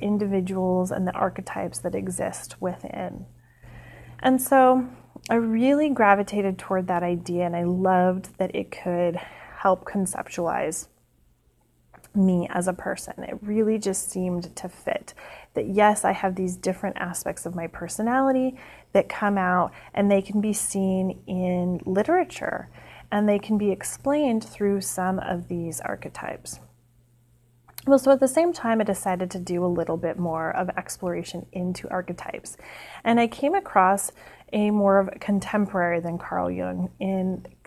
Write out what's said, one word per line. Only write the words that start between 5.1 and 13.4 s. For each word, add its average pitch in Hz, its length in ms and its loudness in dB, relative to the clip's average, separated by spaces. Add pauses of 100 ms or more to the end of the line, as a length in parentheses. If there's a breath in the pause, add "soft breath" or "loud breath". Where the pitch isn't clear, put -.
I 226 60 4
really 247 540 4
gravitated 202 680 2
toward 185 300 -4
that 175 160 -2
idea, 175 420 -2
and 170 100 -2
I 175 80 -2
loved 185 760 2
that 185 160 -2
it 190 160 -6
could 175 460 -2
help - 680 -2
conceptualize 170 1040 -4 (1300)
me 185 380 4
as 180 160 -2
a 185 60 0
person. - 500 -8
It - 180 -10